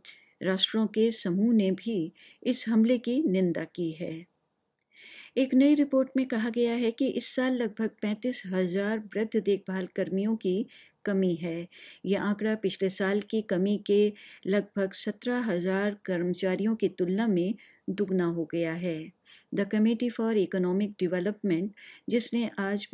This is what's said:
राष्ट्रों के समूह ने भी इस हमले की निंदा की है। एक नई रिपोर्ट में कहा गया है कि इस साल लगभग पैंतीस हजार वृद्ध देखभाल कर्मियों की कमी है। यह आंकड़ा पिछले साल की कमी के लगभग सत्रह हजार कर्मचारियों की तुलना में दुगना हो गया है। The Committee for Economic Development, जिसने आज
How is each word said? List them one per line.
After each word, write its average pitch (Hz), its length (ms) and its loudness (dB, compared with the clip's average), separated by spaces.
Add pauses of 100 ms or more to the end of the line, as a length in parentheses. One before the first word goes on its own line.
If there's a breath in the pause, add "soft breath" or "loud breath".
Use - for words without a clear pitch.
(420 loud breath)
राष्ट्रों 190 440 0
के 220 240 2
समूह 208 440 2
ने 196 160 4
भी 185 420 -4 (300 loud breath)
इस 247 260 -2
हमले 233 300 4
की 247 240 -2
निंदा 180 420 2
की 165 280 -4
है। 160 340 -10 (1120 loud breath)
एक 262 180 2
नई 277 200 8
रिपोर्ट 269 420 2
में 262 100 0
कहा 233 240 -2
गया 233 220 2
है 233 180 0
कि 233 180 0
इस - 280 -2
साल 254 180 2
लगभग 220 360 -2 (120)
पैंतीस 214 440 -2
हजार 190 520 0
वृद्ध 214 420 -4
देखभाल 190 460 -2 (100)
कर्मियों 196 400 0
की 190 300 -2 (380 loud breath)
कमी 190 300 2
है। 170 340 -6 (380 loud breath)
यह 190 160 0
आंकड़ा 208 320 -2
पिछले 190 340 -2
साल 196 320 0
की 214 220 -2
कमी 196 340 0 (100)
के 208 260 4 (340 loud breath)
लगभग 196 460 -2
सत्रह 247 520 -4
हजार 196 600 -2
कर्मचारियों 185 720 -2
की 202 120 0
तुलना 190 380 -2
में 185 280 2 (360 loud breath)
दुगना 190 360 0
हो 170 260 -2
गया 165 200 -2
है। 165 400 -6 (440 soft breath)
The 202 100 2
Committee 226 440 2
for 226 260 -2
Economic 185 540 0 (120)
Development, 180 640 0 (400 loud breath)
जिसने 233 500 0
आज 202 360 -4